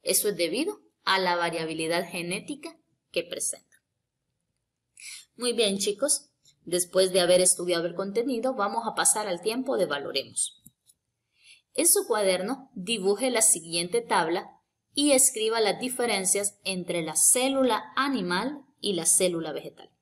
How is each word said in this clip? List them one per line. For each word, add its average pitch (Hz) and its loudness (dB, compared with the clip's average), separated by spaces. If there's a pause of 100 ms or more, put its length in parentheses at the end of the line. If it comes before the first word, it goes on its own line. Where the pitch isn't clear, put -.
Eso 190 0
es 180 -4
debido 214 -2 (240)
a 190 2
la 180 2
variabilidad 165 -2
genética 196 -8 (340)
que 170 -2
presentan. - -10 (1600)
Muy 240 -2
bien, 202 2
chicos. 208 -2 (340)
Después 180 2
de 180 4
haber 180 6
estudiado 175 2
el 170 -6
contenido, 233 -2
vamos 214 -2
a 214 -4
pasar 214 0
al 175 -4
tiempo 240 -2
de 180 2
valoremos. 135 -6 (1120)
En 330 2
su 392 2
cuaderno, 202 0
dibuje 208 0
la 226 2
siguiente 170 0
tabla 190 0 (460)
y 285 2
escriba 226 2
las 196 0
diferencias 202 -2
entre 175 -4
la 156 -6
célula 262 2
animal 240 -2 (180)
y 202 -4
la 165 -2
célula 165 2
vegetal. - -12 (120)